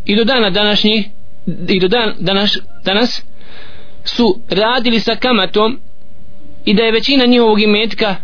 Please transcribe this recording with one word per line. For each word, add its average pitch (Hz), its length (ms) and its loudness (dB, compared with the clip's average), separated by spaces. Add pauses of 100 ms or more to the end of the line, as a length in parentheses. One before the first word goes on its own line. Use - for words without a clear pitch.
i - 120 0
do 226 80 2
dana 226 260 2
današnjih, 208 560 2 (640)
i 190 120 2
do 185 80 2
dan-, 220 320 0
danas, 196 380 0 (260)
danas 214 380 0 (840)
su - 440 0
radili 226 520 0
sa 226 160 -2
kamatom 214 640 0 (840)
i 208 100 2
da 226 80 2
je 226 100 2
većina 247 340 2
njihovog 226 360 4
imetka 208 600 0